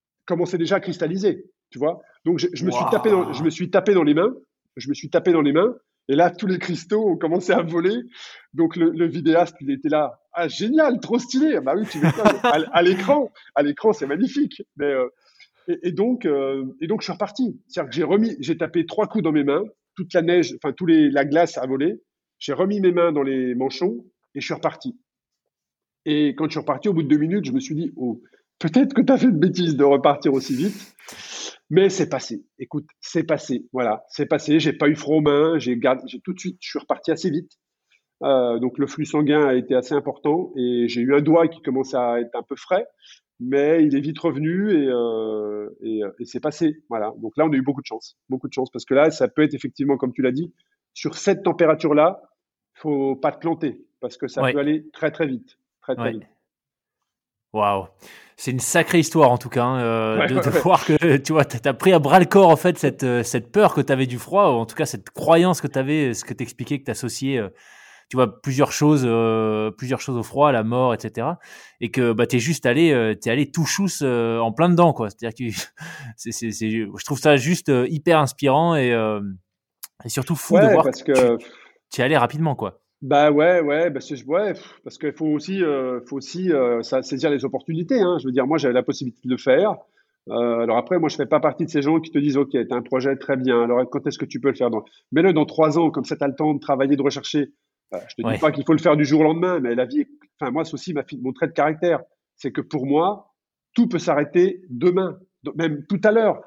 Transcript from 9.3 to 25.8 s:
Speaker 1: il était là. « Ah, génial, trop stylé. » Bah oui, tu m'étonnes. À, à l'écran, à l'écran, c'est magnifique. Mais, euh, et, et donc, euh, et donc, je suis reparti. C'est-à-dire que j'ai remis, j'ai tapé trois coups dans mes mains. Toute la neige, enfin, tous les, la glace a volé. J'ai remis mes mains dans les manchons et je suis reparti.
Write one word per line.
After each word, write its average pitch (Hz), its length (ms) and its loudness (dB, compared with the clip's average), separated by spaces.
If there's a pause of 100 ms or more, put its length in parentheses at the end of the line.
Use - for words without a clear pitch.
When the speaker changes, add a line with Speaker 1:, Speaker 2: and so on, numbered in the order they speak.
Speaker 1:
il 139 100 -4
était 139 180 -2
là. « 147 300 -2 (140)
Ah, 170 140 -2
génial, 247 520 0
trop 226 180 -4
stylé. » 262 460 0
Bah 135 140 0
oui, 214 120 -2
tu 156 100 -10
m'étonnes. 196 440 2
À, 247 140 2 (140)
à 170 100 4
l'écran, 196 500 2 (240)
à 147 80 2
l'écran, 147 300 0
c'est 214 140 -6
magnifique. 262 560 -2 (120)
Mais, 143 100 -4
euh, 131 220 0 (600)
et, 175 160 -4
et 180 80 -4
donc, 220 340 -2
euh, 135 400 -2 (160)
et 165 60 -8
donc, 202 140 -2
je - 40 -12
suis - 80 -8
reparti. 202 440 -6 (100)
C'est-à-dire 139 220 -8
que 120 60 -10
j'ai 165 80 0
remis, 202 360 0
j'ai 160 180 -4
tapé 165 280 -2
trois 208 220 -2
coups 214 160 -4
dans 160 80 0
mes 147 140 2
mains. 143 180 0 (320)
Toute - 180 -12
la 175 80 4
neige, 170 400 2
enfin, 139 120 -4
tous 180 120 -8
les, 156 240 6
la 139 140 2
glace 156 340 0
a 123 100 -6
volé. 139 340 -2 (360)
J'ai - 140 -8
remis 190 300 -2
mes 185 100 4
mains 170 220 2
dans 143 100 0
les 127 320 -2
manchons 175 480 -4 (320)
et 139 60 -10
je - 40 -10
suis 170 80 -6
reparti. - 440 -8 (1080)